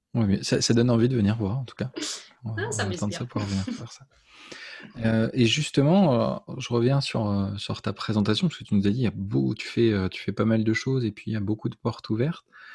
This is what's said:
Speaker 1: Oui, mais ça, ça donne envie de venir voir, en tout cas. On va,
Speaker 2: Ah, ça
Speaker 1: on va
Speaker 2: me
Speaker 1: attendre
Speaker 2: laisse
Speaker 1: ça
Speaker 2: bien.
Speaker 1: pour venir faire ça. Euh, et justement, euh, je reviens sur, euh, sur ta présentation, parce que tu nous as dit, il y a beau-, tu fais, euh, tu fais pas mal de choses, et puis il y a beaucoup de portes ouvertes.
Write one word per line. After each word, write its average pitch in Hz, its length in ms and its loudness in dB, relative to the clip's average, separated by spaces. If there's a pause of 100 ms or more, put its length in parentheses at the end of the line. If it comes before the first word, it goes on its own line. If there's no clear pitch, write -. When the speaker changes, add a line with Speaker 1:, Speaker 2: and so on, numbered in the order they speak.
(140)
Speaker 1:
Oui, 117 120 2
mais 98 160 2
ça, 131 200 0
ça - 100 2
donne 117 160 4
envie 117 220 4
de 135 40 -2
venir 107 220 2
voir, 107 220 -2
en 135 60 -6
tout - 120 -18
cas. - 140 -6 (520)
On 113 120 -6
va, - 120 -4
Speaker 2:
Ah, 440 60 -6
ça - 100 -4
Speaker 1:
on 214 40 -2
va - 40 -4
Speaker 2:
me 180 40 -4
Speaker 1:
attendre 165 160 -4
Speaker 2:
laisse - 80 -6
Speaker 1:
ça 123 60 -6
Speaker 2:
bien. - 20 -10
Speaker 1:
pour 107 160 -6
venir 98 220 -2
faire - 280 -10
ça. - 140 -20 (1000)
Euh, 113 300 4
et 123 100 4
justement, 147 680 4 (340)
euh, - 80 -10
je 131 160 -10
reviens 127 300 4
sur, 113 260 -2
euh, 101 300 0
sur - 240 -8
ta 107 100 -4
présentation, 107 560 0
parce - 100 -8
que 113 60 -12
tu - 100 -2
nous 98 120 4
as 101 40 2
dit, 117 100 0
il 127 40 0
y - 20 2
a 95 80 0
beau-, 123 400 -2
tu - 140 -12
fais, 117 240 4
euh, 95 160 0
tu - 140 -12
fais - 100 -6
pas 104 140 0
mal 113 180 2
de 110 80 2
choses, 131 320 -2
et 104 80 -2
puis - 180 -10
il 110 40 -4
y - 20 -4
a 107 40 -4
beaucoup 104 280 -4
de 123 80 -12
portes - 320 -6
ouvertes. 120 380 -2 (280)